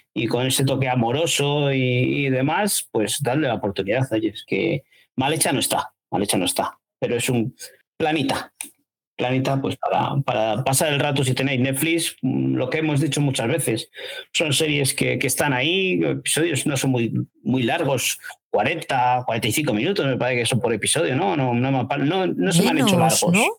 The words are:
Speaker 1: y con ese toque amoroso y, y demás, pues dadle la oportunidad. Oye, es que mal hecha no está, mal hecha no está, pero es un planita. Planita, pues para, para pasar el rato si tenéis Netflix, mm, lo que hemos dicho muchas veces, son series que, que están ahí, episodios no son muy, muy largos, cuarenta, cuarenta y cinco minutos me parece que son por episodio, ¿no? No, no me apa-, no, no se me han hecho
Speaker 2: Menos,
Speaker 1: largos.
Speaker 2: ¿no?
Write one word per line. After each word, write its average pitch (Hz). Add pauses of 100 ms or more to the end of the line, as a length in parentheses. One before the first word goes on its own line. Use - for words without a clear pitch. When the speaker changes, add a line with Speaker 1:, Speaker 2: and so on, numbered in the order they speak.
(120)
Speaker 1:
y 120
con 120
ese 131
toque 131
amoroso 143
y, 131
y 135
demás, 156
pues 107
dadle 139
la 120
oportunidad. 101
Oye, 110
es -
que 98 (320)
mal 131
hecha 160
no 127
está, - (180)
mal 98
hecha 104
no 90
está, 90 (220)
pero 120
es 120
un 117 (420)
planita. 151 (640)
Planita, 131
pues -
para, 123
para 113
pasar 147
el 143
rato 147
si 127
tenéis 135
Netflix, 156
mm, 131
lo 127
que 156
hemos 151
dicho 156
muchas 131
veces, 123 (420)
son 156
series 143
que, 123
que -
están 147
ahí, 180
episodios 143
no 143
son 135
muy, 117 (320)
muy 127
largos, 143 (320)
cuarenta, 127
cuarenta 113
y 107
cinco 147
minutos 156
me 131
parece 123
que 113
son 117
por 113
episodio, 127
¿no? 180
No, 127
no 127
me 131
apa-, 143
no, 175
no 180
se 170
me -
han -
hecho 226
Speaker 2:
Menos, 170
Speaker 1:
largos. 175
Speaker 2:
¿no? 220 (120)